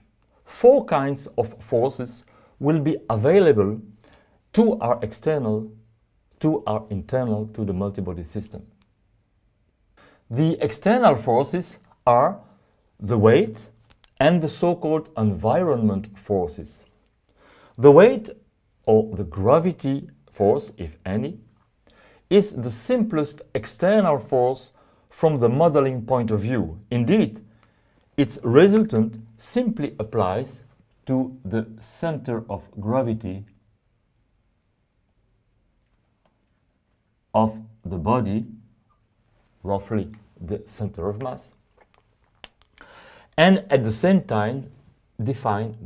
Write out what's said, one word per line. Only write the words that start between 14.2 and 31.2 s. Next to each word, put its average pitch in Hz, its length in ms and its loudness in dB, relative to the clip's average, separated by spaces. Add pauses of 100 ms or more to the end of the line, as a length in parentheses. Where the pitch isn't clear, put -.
and 165 200 4
the 156 80 -4
so-called 156 680 -2
environment 110 1000 -2
forces. 90 680 -8 (920)
The 135 140 8
weight, 214 400 6 (560)
or 110 300 2
the 95 80 -6
gravity 139 840 -2 (220)
force, 117 480 0
if 80 260 -12
any, 127 360 -6 (880)
is 202 220 2
the 120 180 -8
simplest 214 720 -4 (140)
external 180 640 0
force 127 500 -2 (400)
from 151 300 0
the 117 80 4
modeling 135 580 2
point 120 240 -2
of 107 100 0
view. 101 380 -4 (140)
Indeed, 139 480 0 (760)
its - 280 -2
resultant 151 760 4 (160)
simply - 640 -6
applies 107 640 -4 (440)
to 131 380 -4